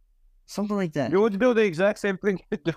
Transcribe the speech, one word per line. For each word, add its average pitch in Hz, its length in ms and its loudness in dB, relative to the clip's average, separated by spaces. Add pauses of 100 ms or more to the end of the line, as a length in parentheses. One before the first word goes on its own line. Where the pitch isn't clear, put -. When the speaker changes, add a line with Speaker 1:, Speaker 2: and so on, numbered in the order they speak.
(460)
Speaker 1:
Something 208 320 -6
like 180 160 -2
that. 139 180 -2
Speaker 2:
You 190 100 4
would 208 180 2
do 247 140 4
the 220 100 2
exact 196 360 0
same 196 180 -2
thing 190 280 -2
<laughs> - 60 -16
you 208 60 -2
do 165 200 -4